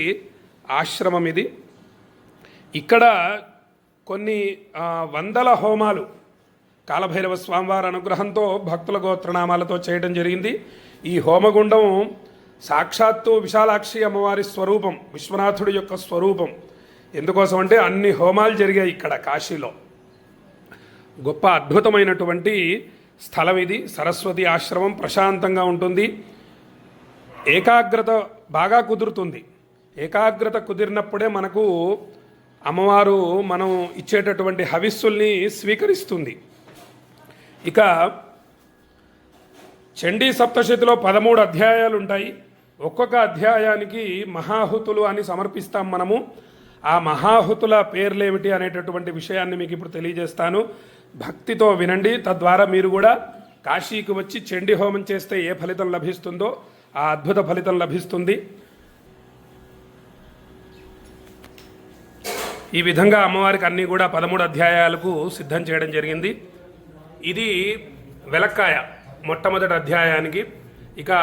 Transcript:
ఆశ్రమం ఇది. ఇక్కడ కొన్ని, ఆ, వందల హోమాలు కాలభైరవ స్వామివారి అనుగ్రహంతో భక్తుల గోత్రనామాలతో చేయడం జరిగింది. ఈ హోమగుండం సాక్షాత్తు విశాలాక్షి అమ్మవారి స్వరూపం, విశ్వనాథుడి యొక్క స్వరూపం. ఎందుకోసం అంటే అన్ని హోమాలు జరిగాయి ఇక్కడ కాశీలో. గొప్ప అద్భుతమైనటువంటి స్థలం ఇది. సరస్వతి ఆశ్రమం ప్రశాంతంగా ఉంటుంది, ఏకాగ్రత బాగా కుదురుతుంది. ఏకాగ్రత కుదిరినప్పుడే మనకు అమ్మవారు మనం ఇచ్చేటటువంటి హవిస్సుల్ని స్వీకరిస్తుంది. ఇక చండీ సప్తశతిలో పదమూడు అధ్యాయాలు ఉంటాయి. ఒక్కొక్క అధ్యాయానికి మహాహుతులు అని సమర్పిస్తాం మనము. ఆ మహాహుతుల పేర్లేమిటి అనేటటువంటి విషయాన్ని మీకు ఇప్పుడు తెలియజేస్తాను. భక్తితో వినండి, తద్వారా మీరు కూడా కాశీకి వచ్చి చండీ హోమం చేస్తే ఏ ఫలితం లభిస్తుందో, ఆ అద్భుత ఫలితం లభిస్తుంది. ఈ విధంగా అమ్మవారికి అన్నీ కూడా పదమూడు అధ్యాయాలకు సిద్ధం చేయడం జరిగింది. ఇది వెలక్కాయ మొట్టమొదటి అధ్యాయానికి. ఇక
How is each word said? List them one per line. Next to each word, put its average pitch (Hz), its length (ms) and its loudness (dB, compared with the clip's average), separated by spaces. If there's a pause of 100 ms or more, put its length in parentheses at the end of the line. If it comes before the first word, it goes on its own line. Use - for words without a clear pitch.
(720)
ఆశ్రమం 170 540 -2
ఇది. 165 280 -4 (1200)
ఇక్కడ 226 280 2 (1040)
కొన్ని, 202 500 -6 (200)
ఆ, 165 340 -6
వందల 214 380 0
హోమాలు 214 580 0 (840)
కాలభైరవ 185 460 -4
స్వామివారి 185 520 -2
అనుగ్రహంతో 190 680 -2
భక్తుల 175 400 -6
గోత్రనామాలతో 180 800 -2
చేయడం 175 360 -4
జరిగింది. 180 520 -4 (400)
ఈ 170 140 -2
హోమగుండం 208 920 4 (500)
సాక్షాత్తు 220 680 0
విశాలాక్షి 214 720 2
అమ్మవారి 202 400 0
స్వరూపం, 196 560 -2 (140)
విశ్వనాథుడి 196 580 -2
యొక్క 196 240 -6
స్వరూపం. 175 560 -2 (640)
ఎందుకోసం 185 420 2
అంటే 185 200 6
అన్ని 190 340 2
హోమాలు 196 440 2
జరిగాయి 196 340 2
ఇక్కడ 156 260 -6
కాశీలో. 143 560 -6 (1500)
గొప్ప 151 260 -2
అద్భుతమైనటువంటి 185 1400 2 (360)
స్థలం 175 360 0
ఇది. 185 300 -2
సరస్వతి 175 580 -4
ఆశ్రమం 165 480 0
ప్రశాంతంగా 190 680 0
ఉంటుంది, 180 600 -2 (1200)
ఏకాగ్రత 226 800 2 (260)
బాగా 196 300 4
కుదురుతుంది. 196 640 -6 (520)
ఏకాగ్రత 214 600 0
కుదిరినప్పుడే 208 720 -4
మనకు 196 360 -2 (1040)
అమ్మవారు 196 760 4
మనం 185 420 -2
ఇచ్చేటటువంటి 185 800 -2
హవిస్సుల్ని 208 840 0
స్వీకరిస్తుంది. 208 880 -2 (1300)
ఇక 170 140 2 (2250)
చండీ 220 360 0
సప్తశతిలో 240 600 4
పదమూడు 220 460 4
అధ్యాయాలు 220 560 4
ఉంటాయి. 196 380 -6 (440)
ఒక్కొక్క 226 360 -2
అధ్యాయానికి 214 1120 0
మహాహుతులు 208 760 -2
అని 202 220 0
సమర్పిస్తాం 190 680 -6
మనము. 185 400 -2 (540)
ఆ 160 140 4
మహాహుతుల 208 840 4
పేర్లేమిటి 196 720 -2
అనేటటువంటి 180 600 -4
విషయాన్ని 180 460 -6
మీకు 175 160 -8
ఇప్పుడు 165 160 -10
తెలియజేస్తాను. 170 800 -4 (460)
భక్తితో 226 560 2
వినండి, 190 460 0
తద్వారా 185 480 4
మీరు 185 240 2
కూడా 202 420 4 (340)
కాశీకి 185 460 -4
వచ్చి 190 420 -8
చండీ 190 200 0
హోమం 202 380 0
చేస్తే 190 340 -4
ఏ 175 80 -4
ఫలితం 180 380 -6
లభిస్తుందో, 180 720 -6 (340)
ఆ 147 140 0
అద్భుత 156 380 0
ఫలితం 180 320 -2
లభిస్తుంది. 175 680 -4 (4000)
ఈ 170 80 2
విధంగా 180 420 4
అమ్మవారికి 190 420 2
అన్నీ 180 200 -2
కూడా 185 220 0
పదమూడు 175 360 -2
అధ్యాయాలకు 170 840 0
సిద్ధం 160 320 -6
చేయడం 160 300 -4
జరిగింది. 156 560 -4 (760)
ఇది 185 240 -4 (800)
వెలక్కాయ 170 540 0 (440)
మొట్టమొదటి 180 480 0
అధ్యాయానికి. 160 720 0 (520)
ఇక 151 140 -8 (120)